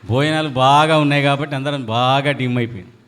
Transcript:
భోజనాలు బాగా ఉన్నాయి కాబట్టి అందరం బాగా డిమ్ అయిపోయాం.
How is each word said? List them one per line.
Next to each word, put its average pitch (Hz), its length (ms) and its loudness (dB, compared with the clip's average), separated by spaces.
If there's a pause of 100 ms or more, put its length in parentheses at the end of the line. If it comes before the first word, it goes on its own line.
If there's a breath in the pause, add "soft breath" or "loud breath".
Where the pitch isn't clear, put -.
భోజనాలు 151 420 0
బాగా 143 500 4
ఉన్నాయి 143 240 2
కాబట్టి 143 340 -2
అందరం 135 300 -6
బాగా 131 460 0
డిమ్ 123 260 -4
అయిపోయాం. 110 280 -6 (220)